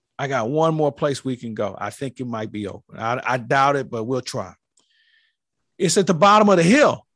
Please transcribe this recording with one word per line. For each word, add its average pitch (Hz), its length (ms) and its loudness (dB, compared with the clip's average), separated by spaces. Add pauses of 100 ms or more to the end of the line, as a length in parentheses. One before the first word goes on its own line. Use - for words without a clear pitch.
(200)
"I 139 80 -6
got 123 240 -2
one 160 240 0
more 147 160 0
place 143 340 -4
we 131 120 -6
can 113 180 -12
go. 101 240 -6
I 101 100 -8
think 131 300 -12
it 127 80 -8
might 113 240 -8
be 104 160 -8
open. - 320 -16
I, 117 260 -4
I 127 120 -2
doubt 139 400 2
it, 131 120 -8
but 113 140 -6
we'll 123 180 -4
try." 95 320 -10 (1200)
It's 185 200 0
at 196 100 2
the 196 60 0
bottom 202 360 6
of 190 80 6
the 165 60 4
hill. 240 420 4 (100)